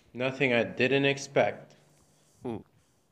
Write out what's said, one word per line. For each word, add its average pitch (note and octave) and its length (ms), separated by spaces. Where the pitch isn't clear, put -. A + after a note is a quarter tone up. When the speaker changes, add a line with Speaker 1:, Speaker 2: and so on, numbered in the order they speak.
Speaker 1:
Nothing C3 400
I A#2 100
didn't C#3 420
expect. C3+ 720
Speaker 2:
Hmm. A#2 140